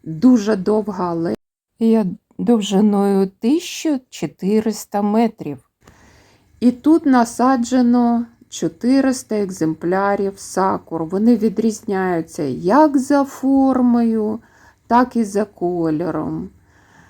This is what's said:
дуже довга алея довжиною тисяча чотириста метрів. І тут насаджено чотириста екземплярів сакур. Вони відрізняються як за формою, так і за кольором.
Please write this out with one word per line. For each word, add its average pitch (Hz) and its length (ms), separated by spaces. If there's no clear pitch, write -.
дуже 208 520
довга 190 540
алея 214 960
довжиною 202 920
тисяча 294 600
чотириста 208 920
метрів. 208 560
І 240 100
тут 311 360
насаджено 240 1200
чотириста 254 880
екземплярів 190 1000
сакур. 185 680
Вони 208 320
відрізняються 190 1040
як 277 360
за 277 260
формою, 240 1120
так 254 300
і 233 80
за 196 200
кольором. 165 1080